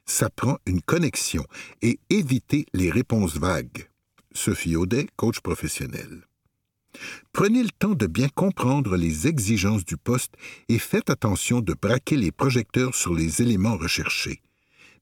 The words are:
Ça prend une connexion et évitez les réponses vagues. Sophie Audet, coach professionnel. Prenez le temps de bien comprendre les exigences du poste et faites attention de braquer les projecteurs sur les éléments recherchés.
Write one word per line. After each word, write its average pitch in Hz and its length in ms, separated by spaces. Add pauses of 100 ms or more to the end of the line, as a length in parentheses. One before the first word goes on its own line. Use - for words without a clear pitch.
Ça - 240
prend - 360
une 92 160
connexion - 640 (360)
et 117 180 (100)
évitez 143 640
les 90 160
réponses 95 460
vagues. 78 540 (420)
Sophie 85 460
Audet, 92 300 (100)
coach 117 240
professionnel. - 840 (1080)
Prenez 220 300
le 214 60
temps 202 260
de 110 120
bien 113 220
comprendre 135 680
les 82 320
exigences 104 560
du 82 140
poste - 380 (340)
et 117 100
faites - 300
attention 120 500
de 90 140
braquer 120 420
les 98 160
projecteurs 127 640
sur - 180
les 80 280
éléments 113 340
recherchés. - 680 (600)